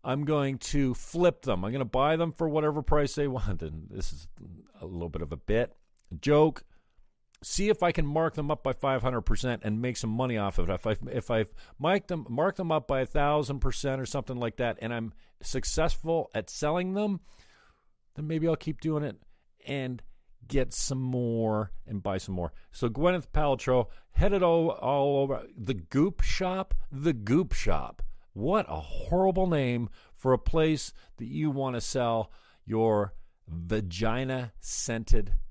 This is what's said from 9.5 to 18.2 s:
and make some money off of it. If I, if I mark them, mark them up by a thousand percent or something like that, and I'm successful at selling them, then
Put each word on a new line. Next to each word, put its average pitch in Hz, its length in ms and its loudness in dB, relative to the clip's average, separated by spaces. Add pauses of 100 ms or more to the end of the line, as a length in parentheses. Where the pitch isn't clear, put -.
and 107 160 -2
make 123 160 -4
some 113 140 -6
money 120 280 -2
off 101 200 0
of 87 140 2
it. - 20 0
If 90 140 -4
I, 107 80 0 (160)
if - 180 -6
I 113 160 2 (320)
mark 180 300 0
them, 160 200 -6
mark 156 280 0
them 170 160 -4
up 156 160 0
by 135 140 0
a 127 40 0
thousand 143 540 0
percent 131 420 0
or 123 60 -6
something 131 300 -6
like 117 200 -4
that, 117 240 -2
and 117 100 -4
I'm 113 220 -6 (300)
successful - 920 0
at - 160 -6
selling 180 460 -2
them, 202 240 -2 (960)
then 151 100 -8